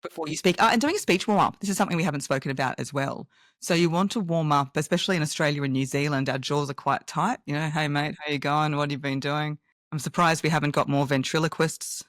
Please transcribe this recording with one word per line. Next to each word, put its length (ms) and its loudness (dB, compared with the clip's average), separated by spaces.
before 260 -10
you 100 -4
speak. 240 0
Uh, 100 6
and 100 4
doing 140 2
a 40 -2
speech 280 2
warm-up. 320 4
This 100 -4
is 80 0
something 200 0
we 60 0
haven't 180 0
spoken 300 -2
about 280 -2
as 140 -6
well. 340 -4
So 140 -4
you 160 4
want 220 2
to 80 -2
warm 320 0
up, 260 2
especially 380 0
in 60 2
Australia 420 0
and 100 0
New 120 2
Zealand, 440 0
our 80 0
jaws 320 -2
are 60 -6
quite 320 -2
tight. 380 -2
You 100 -4
know, 140 -2
Hey, 180 0
mate, 320 -2
how 120 -8
you 80 -2
going? 360 0
What 80 0
have 80 -2
you 80 -4
been 200 -4
doing? 380 -2
I'm 80 -4
surprised 440 2
we 60 2
haven't 220 2
got 180 0
more 160 2
ventriloquists 1040 -2